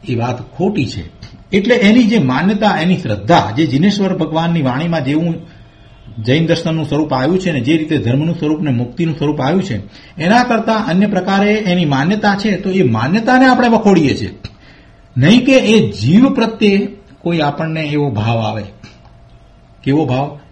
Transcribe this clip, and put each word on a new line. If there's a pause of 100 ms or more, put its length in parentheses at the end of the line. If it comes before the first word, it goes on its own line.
એ
વાત
ખોટી
છે. (420)
એટલે
એની
જે
માન્યતા,
એની
શ્રદ્ધા,
જે
જિનેશ્વર
ભગવાનની
વાણીમાં
જેવું (840)
જૈન
દર્શનનું
સ્વરૂપ
આવ્યું
છે
ને
જે
રીતે
ધર્મનું
સ્વરૂપ
ને
મુક્તિનું
સ્વરૂપ
આવ્યું
છે, (360)
એના
કરતાં
અન્ય
પ્રકારે
એની
માન્યતા
છે,
તો
એ
માન્યતાને
આપણે
વખોડીએ
છીએ. (800)
નહીં
કે
એ
જીવ
પ્રત્યે (340)
કોઈ
આપણને
એવો
ભાવ
આવે. (1200)
કેવો
ભાવ? (120)